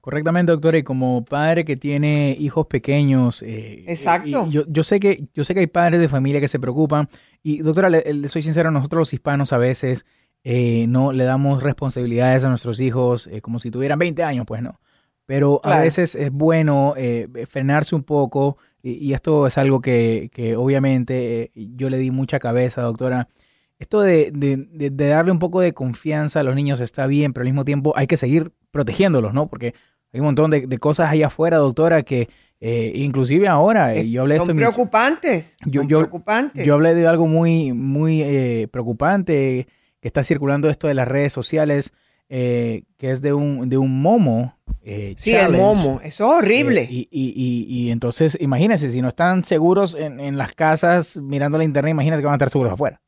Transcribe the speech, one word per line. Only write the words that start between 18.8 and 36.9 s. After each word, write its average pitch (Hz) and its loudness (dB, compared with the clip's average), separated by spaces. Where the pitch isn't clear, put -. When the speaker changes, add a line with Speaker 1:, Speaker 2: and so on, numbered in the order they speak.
Speaker 1:
y, 123 -8
y 139 -4
esto 143 2
es 127 -2
algo 135 2
que, 117 0
que 113 -4
obviamente, 127 0
eh, 120 -10
yo 123 -8
le 131 -4
di 131 -2
mucha 135 -4
cabeza, 123 -2
doctora. 123 -4
Esto - -2
de, 175 4
de, 139 0
de, 143 -6
de 139 -2
darle 160 2
un 180 2
poco 180 -2
de 175 2
confianza 151 -4
a - 0
los 131 0
niños 139 0
está 127 -4
bien, 143 2
pero 123 -6
al 123 -2
mismo 135 -2
tiempo 143 0
hay 139 0
que 170 2
seguir 147 0
protegiéndolos, 143 0
¿no? 147 -2
Porque 120 -8
hay 117 -10
un 143 0
montón 151 2
de, 143 2
de 127 -4
cosas 151 0
allá 151 2
afuera, 165 0
doctora, 156 2
que, 123 -2
eh, 113 -4
inclusive 135 2
ahora, 170 4
eh, 107 0
Speaker 2:
Eh, 113 -2
Speaker 1:
yo 123 -2
hablé 143 2
de 143 4
Speaker 2:
son 175 2
Speaker 1:
esto 175 -2
en 160 2
mi 151 2
Speaker 2:
preocupantes, 240 0
Speaker 1:
yo, 139 0
Speaker 2:
son 143 -2
Speaker 1:
yo, 156 4
Speaker 2:
preocupantes. 185 -2
Speaker 1:
yo 143 6
hablé 160 4